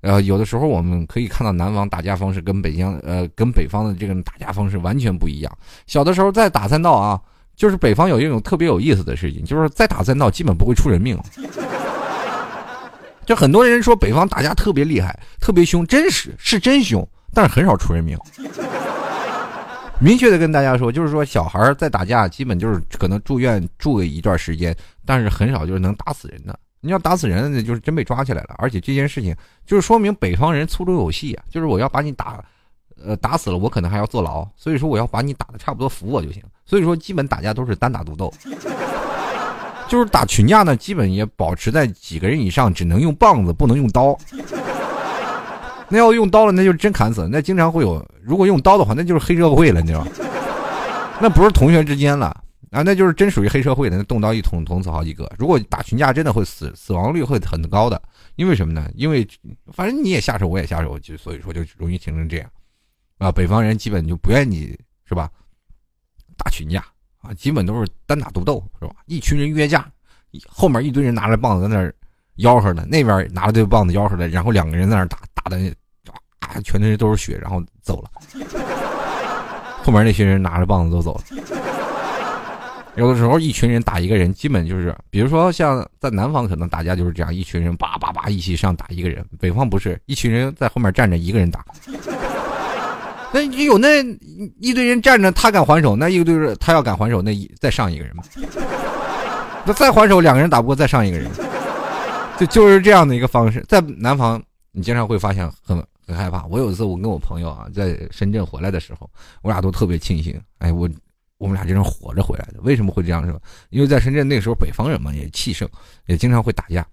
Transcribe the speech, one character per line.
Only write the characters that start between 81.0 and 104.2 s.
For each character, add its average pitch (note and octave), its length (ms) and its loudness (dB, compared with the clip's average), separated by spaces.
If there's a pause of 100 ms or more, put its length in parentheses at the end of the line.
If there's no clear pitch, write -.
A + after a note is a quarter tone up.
走 D#2+ 140 -4
了。 - 80 -10 (1700)
有 A#2+ 160 4
的 B2+ 60 2
时 A#2 60 4
候 B2 140 4
一 D#3+ 140 0
群 A#2+ 180 2
人 A#2 120 2
打 - 180 -2
一 F2 80 0
个 G#2+ 80 2
人， F#2 180 2
基 - 140 -6
本 G2+ 180 0
就 F2+ 100 -4
是， F2 200 -4 (140)
比 G2+ 100 -2
如 A#2 80 2
说 E3 240 2
像 C#3+ 340 -2 (140)
在 C3+ 100 -2
南 A2 220 0
方 B2+ 160 -2
可 F#2 80 -2
能 E2+ 140 -4
打 D#2+ 120 -6
架 F2 140 -2
就 F2 100 0
是 F2 60 -2
这 E2+ 100 -6
样， E2 140 -4
一 F#2+ 80 -6
群 F2 180 -4
人 E2+ 140 -2
叭 - 220 -6
叭 - 160 -6
叭 - 160 -8
一 G#2 80 -2
起 F2 180 -4
上 - 180 0
打 - 140 -8
一 F2 140 -10
个 F2+ 80 -2
人； B1+ 160 -8 (120)
北 F2+ 140 -2
方 A#2 180 0
不 G2 80 0
是， F#2 280 -4
一 C#3 100 -6
群 A#2+ 160 -2
人 B2+ 240 -2
在 B2 140 -2
后 - 120 -6
面 G#2 120 2
站 A2+ 160 2
着， F2 80 2
一 E2+ 160 -4
个 A2 60 2
人 F2 120 2
打。 - 200 -10
<laughs> - 1600 -10
那 C4+ 100 2
有 C4+ 360 2
那 C#4+ 240 6 (580)
一 A#3+ 140 -2
堆 B3 100 2
人 A#3+ 160 2
站 A#3+ 220 6
着， F#3+ 100 4
他 A3 200 4
敢 F#3+ 120 4
还 D3 160 6
手， B2+ 160 4
那 D3+ 140 2
一 F3+ 140 4
堆 E3 120 4
人 D3+ 240 0
他 E3+ 140 2
要 D#3+ 80 4
敢 A2 160 -2
还 G#2+ 140 0
手， G2+ 100 0
那 G#2 100 -2
一， G2+ 180 -4 (100)
再 C#3 100 0
上 G#2 220 -2
一 D2 80 -8
个 C#2+ 40 -10
人 - 140 -14
嘛。 E2+ 60 -14 (720)
<laughs> - 720 -10
那 - 100 -2
再 C4+ 180 6
还 G#3+ 180 8
手， G3 100 8
两 D#3 160 8
个 C3 60 6
人 E3 80 4
打 C3+ 120 4
不 A#2 40 0
过， C3+ 100 0
再 C#3 120 2
上 A#2 180 4
一 F#2+ 60 0
个 E2+ 80 -2
人。 A#1+ 100 -6 (1080)
就， F3+ 80 4
就 G#3+ 200 8
是 G3 140 10
这 F#3+ 80 6
样 F3+ 180 10
的 B2+ 80 2
一 A#2+ 40 0
个 B2+ 80 0
方 A#2 240 2
式。 A2+ 160 -4
在 G#3 140 6
南 C3+ 360 -2
方， A2+ 240 0 (300)